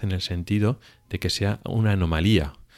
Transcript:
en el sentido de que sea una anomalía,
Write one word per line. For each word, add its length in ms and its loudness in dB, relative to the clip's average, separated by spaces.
en 80 -2
el 100 -2
sentido 580 -2
de 100 -6
que 100 -2
sea 360 -2
una 280 0
anomalía, 600 2